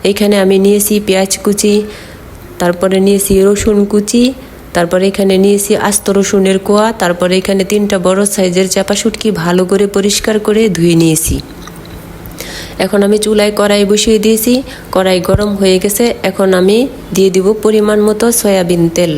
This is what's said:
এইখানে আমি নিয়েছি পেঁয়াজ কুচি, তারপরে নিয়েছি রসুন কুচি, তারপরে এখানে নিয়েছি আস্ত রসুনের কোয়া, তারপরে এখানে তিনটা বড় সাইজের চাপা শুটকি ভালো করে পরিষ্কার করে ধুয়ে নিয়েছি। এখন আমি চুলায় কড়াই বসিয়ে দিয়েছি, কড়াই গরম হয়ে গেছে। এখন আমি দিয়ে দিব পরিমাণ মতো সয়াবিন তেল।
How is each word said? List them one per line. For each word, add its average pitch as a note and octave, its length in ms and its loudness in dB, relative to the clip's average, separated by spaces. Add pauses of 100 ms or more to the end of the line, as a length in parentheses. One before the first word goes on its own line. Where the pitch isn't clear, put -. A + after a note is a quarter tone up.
এইখানে G3+ 300 0 (100)
আমি F#3+ 140 4
নিয়েছি G3+ 420 2
পেঁয়াজ F#3+ 320 0 (100)
কুচি, G#3 320 0 (840)
তারপরে F3+ 420 0
নিয়েছি G3 320 2 (100)
রসুন G3+ 420 2
কুচি, G#3 380 0 (500)
তারপরে F3 340 0
এখানে G3 320 0
নিয়েছি G3+ 340 2 (160)
আস্ত - 220 -4
রসুনের F#3+ 560 2
কোয়া, G#3 200 2 (120)
তারপরে F3+ 380 0
এখানে F#3+ 280 0
তিনটা G#3 340 0
বড় F#3 280 0
সাইজের F#3+ 480 0
চাপা G3 220 -2
শুটকি A3 320 -2 (140)
ভালো F3+ 220 0
করে G3 220 0 (100)
পরিষ্কার G3+ 400 0 (100)
করে A3 220 2
ধুয়ে E3+ 340 2
নিয়েছি। D#3 340 0 (1400)
এখন G3 260 0
আমি G#3 140 2
চুলায় G#3 380 0
কড়াই G3+ 280 2
বসিয়ে G#3 340 2
দিয়েছি, A3 340 2 (400)
কড়াই F#3 280 2
গরম G3 360 -2
হয়ে F#3+ 220 2
গেছে। G3+ 260 0 (180)
এখন F#3+ 320 0
আমি F#3+ 220 2 (360)
দিয়ে F#3+ 180 4
দিব F#3 160 0 (160)
পরিমাণ G#3+ 380 2
মতো G#3+ 320 0
সয়াবিন F3+ 520 0 (120)
তেল। E3+ 220 0